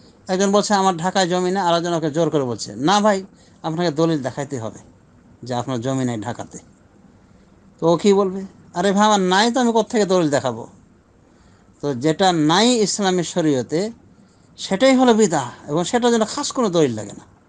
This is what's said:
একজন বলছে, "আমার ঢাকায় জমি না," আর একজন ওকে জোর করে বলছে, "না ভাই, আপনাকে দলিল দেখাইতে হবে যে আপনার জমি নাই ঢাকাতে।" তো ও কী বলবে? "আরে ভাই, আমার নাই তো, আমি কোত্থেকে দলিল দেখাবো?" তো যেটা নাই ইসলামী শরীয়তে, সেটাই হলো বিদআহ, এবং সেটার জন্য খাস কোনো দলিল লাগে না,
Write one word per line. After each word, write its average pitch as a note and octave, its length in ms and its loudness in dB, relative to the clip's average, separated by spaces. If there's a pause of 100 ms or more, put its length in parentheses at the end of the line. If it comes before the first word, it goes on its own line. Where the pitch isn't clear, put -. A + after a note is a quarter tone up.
(280)
একজন F#3+ 240 0
বলছে, G#3 220 2
"আমার F#3+ 240 2
ঢাকায় F#3 300 0
জমি F3+ 240 -2
না," G3 120 -2
আর E3+ 100 2
একজন E3+ 200 0
ওকে D#3+ 180 -2
জোর D#3 180 0
করে D3+ 140 0
বলছে, A2+ 320 -6
"না E3 260 2
ভাই, G3 220 2 (400)
আপনাকে E3 280 -2
দলিল D#3 300 0
দেখাইতে B2+ 380 -8
হবে A2 200 -10 (640)
যে B2 100 -8
আপনার B2 280 -4
জমি C3 240 -4
নাই A#2+ 160 -4
ঢাকাতে।" A#2 360 -12 (1200)
তো E3 140 4
ও E3+ 40 2
কী G3+ 160 4
বলবে? F#3+ 320 0 (280)
"আরে F#3 180 0
ভাই, G3+ 140 2
আমার G#3+ 140 4
নাই F#3+ 320 2
তো, B3 80 -2
আমি A#3+ 120 2
কোত্থেকে A3 340 0
দলিল F3+ 240 2
দেখাবো?" B2+ 380 -2 (1120)
তো C#3+ 120 -4
যেটা D#3 380 2
নাই E3+ 360 4
ইসলামী G3 560 0
শরীয়তে, D#3 680 -2 (680)
সেটাই C4 380 2
হলো B3+ 180 6
বিদআহ, E3 340 2 (200)
এবং D#3 160 -2
সেটার A#3+ 280 0
জন্য A3+ 140 2
খাস - 260 -6
কোনো A#3 180 -2
দলিল D#3 240 2
লাগে G#2+ 180 -10
না, - 140 -20 (240)